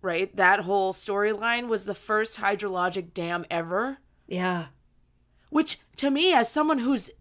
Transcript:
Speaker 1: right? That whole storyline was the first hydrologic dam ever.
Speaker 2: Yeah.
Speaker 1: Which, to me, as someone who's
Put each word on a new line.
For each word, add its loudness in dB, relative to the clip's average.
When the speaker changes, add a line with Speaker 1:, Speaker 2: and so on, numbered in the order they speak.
Speaker 1:
right? -4
That 6
whole 2
storyline -2
was -2
the -6
first -2
hydrologic -2
dam -6
ever. -2
Speaker 2:
Yeah. -2
Speaker 1:
Which, 0
to 0
me, 4
as 4
someone 2
who's -2